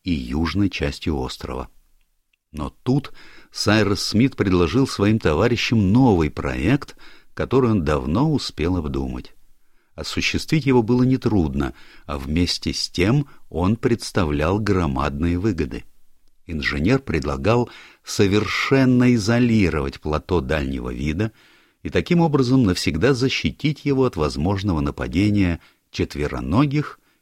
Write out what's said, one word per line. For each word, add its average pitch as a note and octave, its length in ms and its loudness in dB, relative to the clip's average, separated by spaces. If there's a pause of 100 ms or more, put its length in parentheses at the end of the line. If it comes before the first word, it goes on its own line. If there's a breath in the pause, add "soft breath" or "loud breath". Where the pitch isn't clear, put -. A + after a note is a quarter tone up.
и F2 80 -2
южной D#2 580 -2
частью D2 480 -4
острова. B1+ 500 -8 (840)
Но D2 180 -8 (120)
тут C#3 300 -2 (380 loud breath)
Сайрус G#2 520 0
Смит B2+ 340 2
предложил F#2 500 2
своим G#2 320 2
товарищам G2+ 760 2
новый G2+ 380 4
проект, C#2 680 -2 (380 loud breath)
который A#2+ 360 0
он G2 140 2
давно D#2 480 0
успел F2+ 440 -2
обдумать. C2+ 580 -6 (600)
Осуществить - 720 -2
его B2+ 160 4
было B2 200 2
нетрудно, F2 720 0 (320 loud breath)
а D2 140 -6
вместе D2+ 540 -2
с - 180 -6
тем A#2+ 360 0 (220 loud breath)
он A2 280 0
представлял F2 840 0
громадные E2 800 0
выгоды. D#2+ 460 -4 (640)
Инженер D#2+ 540 -2
предлагал E2 680 -2 (340 loud breath)
совершенно B2 1080 2
изолировать G#2 880 0
плато D#2 400 -2
дальнего C2+ 520 -4
вида D#2 400 -4 (500 soft breath)
и B2+ 60 -8
таким F3 320 0
образом C3+ 420 2
навсегда F#2 520 2
защитить C3+ 720 -4
его C3+ 200 2
от B2 120 -2
возможного D#2+ 640 0
нападения E2+ 800 0 (300 soft breath)
четвероногих D#2 1120 -2 (220)